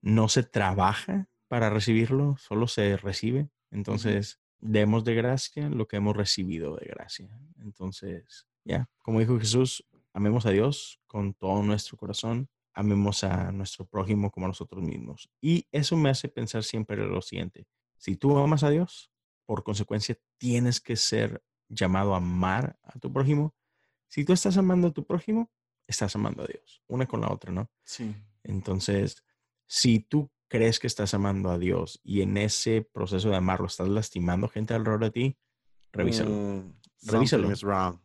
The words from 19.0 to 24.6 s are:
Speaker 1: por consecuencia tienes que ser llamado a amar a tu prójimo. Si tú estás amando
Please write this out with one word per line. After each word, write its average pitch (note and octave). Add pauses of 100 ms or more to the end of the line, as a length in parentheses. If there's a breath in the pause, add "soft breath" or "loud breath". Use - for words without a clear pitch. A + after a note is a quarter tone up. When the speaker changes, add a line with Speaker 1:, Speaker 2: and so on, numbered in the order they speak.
Speaker 1:
por -
consecuencia G#2+ (220)
tienes A#2+
que A#2
ser G#2+ (260)
llamado G2
a -
amar F#2
a -
tu C3
prójimo. D3 (520)
Si D3
tú F3+
estás F#3
amando F3+